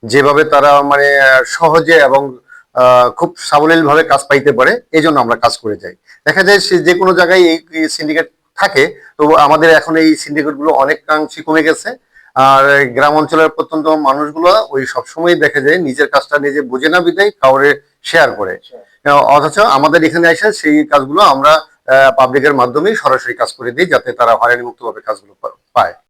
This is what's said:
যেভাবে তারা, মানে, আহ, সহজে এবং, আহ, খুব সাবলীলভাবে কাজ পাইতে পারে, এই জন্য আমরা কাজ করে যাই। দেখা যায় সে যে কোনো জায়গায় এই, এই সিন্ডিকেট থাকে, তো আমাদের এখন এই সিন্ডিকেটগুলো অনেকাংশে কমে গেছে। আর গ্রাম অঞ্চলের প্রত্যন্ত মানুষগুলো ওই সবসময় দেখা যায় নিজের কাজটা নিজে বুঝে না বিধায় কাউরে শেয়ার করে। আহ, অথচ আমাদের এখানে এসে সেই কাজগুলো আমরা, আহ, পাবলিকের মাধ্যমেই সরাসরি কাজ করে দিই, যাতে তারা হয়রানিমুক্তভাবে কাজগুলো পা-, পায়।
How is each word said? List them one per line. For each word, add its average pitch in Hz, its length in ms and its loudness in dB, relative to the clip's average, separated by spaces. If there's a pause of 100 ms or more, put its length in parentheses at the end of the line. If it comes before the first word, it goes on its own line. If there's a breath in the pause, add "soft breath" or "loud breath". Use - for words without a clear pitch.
যেভাবে 143 380 2
তারা, 143 380 4
মানে, 143 400 2
আহ, 131 240 4
সহজে 160 480 0
এবং, 139 440 2 (360 loud breath)
আহ, 123 360 4
খুব - 280 -6
সাবলীলভাবে 156 680 0
কাজ 139 240 0
পাইতে 139 240 0
পারে, 139 280 0 (120)
এই 160 100 0
জন্য 151 180 0
আমরা 117 160 -2
কাজ 113 220 -2
করে 104 200 -8
যাই। 87 180 -16 (300 soft breath)
দেখা 160 180 -2
যায় 202 160 4
সে 185 180 -2
যে 160 160 0
কোনো 185 200 0
জায়গায় 180 260 2
এই, 165 320 2
এই 160 180 -4
সিন্ডিকেট 156 400 -6 (260)
থাকে, 156 460 -2 (160 loud breath)
তো 151 180 2
আমাদের 151 340 4
এখন 160 260 2
এই 160 200 2
সিন্ডিকেটগুলো 147 560 -6
অনেকাংশে 151 680 -4
কমে 160 220 -2
গেছে। 165 320 -4 (400 soft breath)
আর 135 500 4
গ্রাম 135 280 -2
অঞ্চলের 156 360 0
প্রত্যন্ত 156 380 -6
মানুষগুলো 156 840 0
ওই 135 160 -4
সবসময় 165 500 -4
দেখা 147 260 -4
যায় 147 160 0
নিজের 143 300 -4
কাজটা 143 320 -2
নিজে 143 220 -4
বুঝে 127 280 -4
না 180 100 0
বিধায় 180 320 -2 (100)
কাউরে 135 400 2 (220)
শেয়ার 151 280 0
করে। 95 260 -8 (520 soft breath)
আহ, 143 80 4
অথচ 143 420 0
আমাদের 156 440 2
এখানে 170 260 0
এসে 180 240 0
সেই 151 320 0
কাজগুলো 143 360 -2
আমরা, 147 320 2
আহ, 135 640 0
পাবলিকের 135 360 0
মাধ্যমেই 139 420 -2
সরাসরি 127 380 -4
কাজ 117 200 -6
করে 120 180 -10
দিই, 156 140 -2
যাতে 127 260 -2
তারা 117 240 0
হয়রানিমুক্তভাবে 120 680 -4
কাজগুলো 101 400 -10
পা-, - 160 -12 (160)
পায়। 92 200 0 (160)